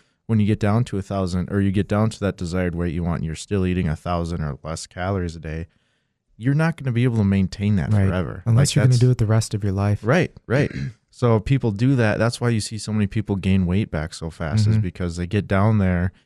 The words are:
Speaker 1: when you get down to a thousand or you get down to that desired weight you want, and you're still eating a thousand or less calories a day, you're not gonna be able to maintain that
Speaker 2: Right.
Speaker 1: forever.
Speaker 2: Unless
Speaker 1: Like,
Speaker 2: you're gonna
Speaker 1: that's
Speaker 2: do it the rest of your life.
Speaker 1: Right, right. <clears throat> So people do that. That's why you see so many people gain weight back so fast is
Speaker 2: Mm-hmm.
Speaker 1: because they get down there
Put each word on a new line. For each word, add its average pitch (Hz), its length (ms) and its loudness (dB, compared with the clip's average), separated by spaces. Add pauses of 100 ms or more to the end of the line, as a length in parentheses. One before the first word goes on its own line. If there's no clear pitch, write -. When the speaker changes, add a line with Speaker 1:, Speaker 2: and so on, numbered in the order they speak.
(280)
Speaker 1:
when 113 120 2
you 104 60 2
get 104 140 0
down 107 260 2
to - 120 -8
a 95 40 -4
thousand 92 500 -4
or 101 80 0
you 98 120 2
get 95 180 -2
down 107 220 0
to - 100 -16
that 95 160 -2
desired 90 380 -2
weight 87 180 -2
you 85 100 -4
want, 85 140 -2
and - 80 -6
you're 80 100 -6
still 95 300 -2
eating 90 240 0
a 76 80 -2
thousand 85 460 -4
or 71 200 -6
less 78 240 -10
calories 90 480 -4
a 82 40 -14
day, 80 260 -8 (720)
you're 120 160 0
not 160 240 0
gonna 131 160 -4
be 117 100 2
able 123 140 2
to 107 80 2
maintain 98 520 2
that 82 140 0
Speaker 2:
Right. 101 160 4
Speaker 1:
forever. 90 380 -4
Speaker 2:
Unless 113 240 4
Speaker 1:
Like, - 60 -6
Speaker 2:
you're 143 80 4
gonna 127 80 6
Speaker 1:
that's 123 80 4
Speaker 2:
do 127 120 6
it 123 60 2
the 110 80 0
rest 110 280 2
of 104 100 -4
your 101 100 0
life. 101 300 0
Speaker 1:
Right, 120 280 2 (160)
right. 123 280 0
<clears throat> 127 60 -6 (300)
So 113 280 2
people 123 320 0
do 123 240 2
that. 113 240 2
That's 117 200 0
why 123 100 0
you 113 120 0
see 113 160 -10
so 107 160 -8
many 107 140 2
people 104 280 -2
gain 95 300 2
weight 90 260 0
back 78 220 -4
so 82 160 -10
fast 85 380 0
is 110 80 4
Speaker 2:
Mm-hmm. 107 60 2
Speaker 1:
because 87 360 -4
they 87 80 -4
get 95 220 -2
down 104 320 2
there 90 340 0 (120)